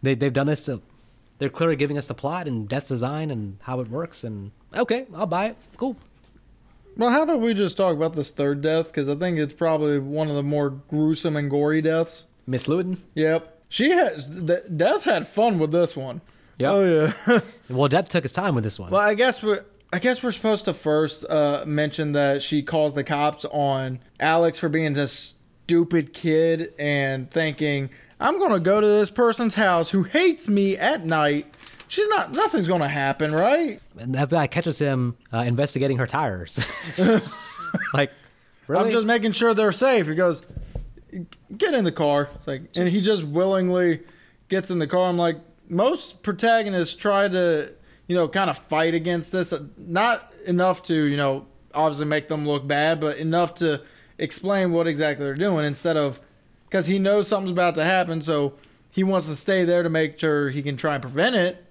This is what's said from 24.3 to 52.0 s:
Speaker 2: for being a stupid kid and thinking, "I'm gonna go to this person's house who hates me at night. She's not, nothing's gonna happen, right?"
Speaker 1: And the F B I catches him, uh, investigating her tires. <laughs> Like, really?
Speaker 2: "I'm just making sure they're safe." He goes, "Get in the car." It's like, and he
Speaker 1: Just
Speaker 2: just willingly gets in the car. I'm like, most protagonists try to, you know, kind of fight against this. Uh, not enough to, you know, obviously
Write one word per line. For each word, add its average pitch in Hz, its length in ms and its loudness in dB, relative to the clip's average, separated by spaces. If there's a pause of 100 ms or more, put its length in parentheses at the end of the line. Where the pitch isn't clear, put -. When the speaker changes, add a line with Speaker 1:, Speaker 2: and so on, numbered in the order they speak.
Speaker 2:
for 175 100 -2
being 151 300 0
a 143 100 -2
stupid - 1040 -2
kid 165 680 0
and 139 520 -2
thinking, 147 580 -2 (320)
"I'm 330 180 0
gonna 262 220 2
go 196 220 4
to 214 40 4
this 208 220 4
person's 233 460 0
house 180 340 2
who 190 140 2
hates 320 440 0
me 202 300 2
at 226 300 -2
night. 151 400 2 (420)
She's 415 200 0
not, 381 240 0
nothing's 254 360 0
gonna 175 200 2
happen, 143 440 0
right?" 247 480 2 (180)
Speaker 1:
And 120 160 -6
the 135 40 -2
F 143 100 0
B 170 80 2
I 151 100 2
catches 165 320 -2
him, 127 380 0 (160)
uh, 117 60 -2
investigating 131 580 0
her 120 100 0
tires. 113 540 -4 (380)
<laughs> - 0 - (960)
Like, 139 180 0 (560)
really? 175 160 2
Speaker 2:
"I'm 226 60 0
just 220 160 2
making 226 260 2
sure 226 220 2
they're 208 180 2
safe." 240 340 2
He 156 80 -4
goes, 175 280 0 (1120)
"Get 349 180 0
in 233 100 2
the 170 80 0
car." 143 420 2
It's - 120 -14
like, 139 160 -8 (120)
and 180 140 2
he 180 120 2
Speaker 1:
Just 180 60 0
Speaker 2:
just 202 180 0
willingly 180 760 0 (480)
gets 190 220 -4
in 180 80 -2
the 156 80 0
car. 185 220 2
I'm 175 100 0
like, 170 200 0 (300)
most 220 540 -2
protagonists 208 720 0
try 202 340 2
to, 175 440 0 (340)
you 175 100 -2
know, 165 120 2
kind 185 220 0
of 131 80 -6
fight 160 360 0
against 170 380 -2
this. 180 200 -2
Uh, 147 120 -6 (120)
not 190 560 -2 (140)
enough 180 380 0
to, 170 100 -2
you 147 220 2
know, 139 300 -2 (280)
obviously 151 320 0